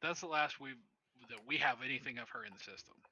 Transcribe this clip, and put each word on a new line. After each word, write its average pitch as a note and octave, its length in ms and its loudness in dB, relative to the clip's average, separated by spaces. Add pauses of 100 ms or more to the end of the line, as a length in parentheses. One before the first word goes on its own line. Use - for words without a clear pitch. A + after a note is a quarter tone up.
that's E3 200 2
the F#3 60 -4
last D3+ 320 4
we, C3+ 100 -8 (600)
that A2+ 180 -8
we D3+ 100 2
have C3+ 260 6
anything C3 340 -2
of A#2+ 120 -8
her A#2 160 -8
in G2+ 80 -10
the - 60 -16
system. - 360 -12 (160)